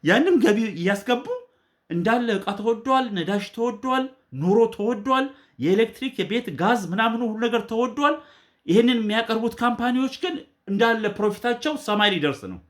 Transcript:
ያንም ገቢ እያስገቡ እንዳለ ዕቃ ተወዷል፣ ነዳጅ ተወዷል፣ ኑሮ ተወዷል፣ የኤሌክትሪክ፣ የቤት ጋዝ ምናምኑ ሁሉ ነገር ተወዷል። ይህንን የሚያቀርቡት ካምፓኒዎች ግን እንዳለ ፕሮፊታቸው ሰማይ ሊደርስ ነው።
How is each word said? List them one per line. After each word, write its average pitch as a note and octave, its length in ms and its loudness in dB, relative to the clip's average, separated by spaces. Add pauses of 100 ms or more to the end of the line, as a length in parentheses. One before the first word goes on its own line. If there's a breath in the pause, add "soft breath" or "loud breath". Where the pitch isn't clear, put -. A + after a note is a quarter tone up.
ያንም C4+ 360 4
ገቢ G#3+ 200 4 (120)
እያስገቡ G3+ 540 -2 (640)
እንዳለ A3+ 420 0
ዕቃ G3 240 -2
ተወዷል፣ A#3 560 0
ነዳጅ G3 400 -2
ተወዷል፣ B3 520 -2 (300)
ኑሮ F3+ 260 2 (120)
ተወዷል፣ B3 540 -2 (340 loud breath)
የኤሌክትሪክ፣ A3 560 0
የቤት G#3 300 -2 (100)
ጋዝ G#3 320 2
ምናምኑ A3+ 360 0
ሁሉ A3 180 -4
ነገር A#3 240 0
ተወዷል። B3+ 500 0 (520 loud breath)
ይህንን A#3 300 6
የሚያቀርቡት A3 580 -2
ካምፓኒዎች B3 640 0
ግን F4+ 180 -4 (320)
እንዳለ A3 440 2
ፕሮፊታቸው A#3 680 -2
ሰማይ G#3 320 0
ሊደርስ D3+ 340 -2
ነው። F#2 160 -12 (100)